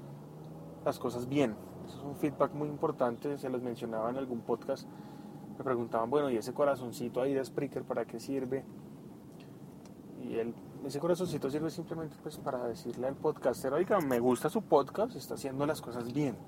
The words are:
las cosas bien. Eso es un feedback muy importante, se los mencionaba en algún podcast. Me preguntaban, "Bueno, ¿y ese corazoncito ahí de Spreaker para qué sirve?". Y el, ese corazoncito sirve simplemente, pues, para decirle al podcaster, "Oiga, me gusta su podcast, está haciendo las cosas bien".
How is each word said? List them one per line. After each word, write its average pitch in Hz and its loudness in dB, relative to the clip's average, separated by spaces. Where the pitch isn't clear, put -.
las 143 0
cosas 120 -2
bien. 135 6
Eso - -12
es 131 -10
un 139 -6
feedback 143 2
muy 147 -2
importante, 143 0
se 131 -4
los 127 0
mencionaba 113 -2
en 123 -2
algún 127 -2
podcast. 123 0
Me - -8
preguntaban, 117 2
"Bueno, 139 4
¿y 120 4
ese 117 -2
corazoncito 123 2
ahí 139 4
de 135 2
Spreaker 135 -2
para 120 0
qué 117 -8
sirve?". 135 -2
Y 120 -4
el, 113 0
ese 139 -4
corazoncito 170 2
sirve 151 0
simplemente, 160 -6
pues, 151 -8
para 131 -2
decirle 120 -2
al 135 0
podcaster, 135 2
"Oiga, 185 6
me 131 4
gusta 123 6
su 208 2
podcast, 175 6
está 135 -6
haciendo 131 0
las 151 0
cosas 120 -4
bien". 131 2